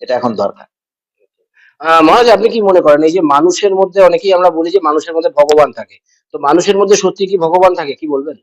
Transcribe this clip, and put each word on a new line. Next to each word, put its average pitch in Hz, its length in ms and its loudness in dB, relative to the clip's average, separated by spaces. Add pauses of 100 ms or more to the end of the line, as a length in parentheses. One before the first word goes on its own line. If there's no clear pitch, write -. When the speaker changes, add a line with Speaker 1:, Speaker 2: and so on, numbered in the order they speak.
Speaker 1:
এটা 123 140 -6
এখন 117 200 -4
দরকার। 101 320 -8 (1120)
Speaker 2:
আহ, 165 240 2
মহারাজ, 220 260 4
আপনি 214 200 2
কি 220 120 -4
মনে 190 200 2
করেন 147 220 2
এই 160 80 2
যে 185 100 -4
মানুষের 170 540 0
মধ্যে, 190 280 0
অনেকেই 175 300 2
আমরা 180 180 2
বলি 165 200 -4
যে 185 100 0
মানুষের 156 340 -4
মধ্যে 165 160 -4
ভগবান 147 420 2
থাকে, - 240 -20 (380)
তো 151 40 -10
মানুষের 170 400 -2
মধ্যে 202 180 2
সত্যি 190 300 -4
কি 190 120 -6
ভগবান 180 360 0
থাকে, 147 200 -10
কি - 140 -14
বলবেন? 143 340 -8